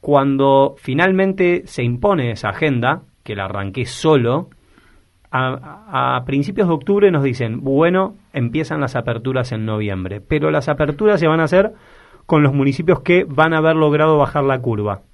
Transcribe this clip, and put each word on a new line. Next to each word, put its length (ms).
Cuando 680
finalmente 880
se 160
impone 500
esa 180
agenda, 540
que 120
la 120
arranqué 400
solo, 640
a, 840
a 100
principios 420
de 60
octubre 360
nos 140
dicen, 380
"Bueno, 520
empiezan 480
las 140
aperturas 560
en 120
noviembre, 560
pero 300
las 180
aperturas 520
se 60
van 140
a 40
hacer 280
con 160
los 100
municipios 480
que 240
van 300
a 60
haber 160
logrado 420
bajar 260
la 160
curva". 400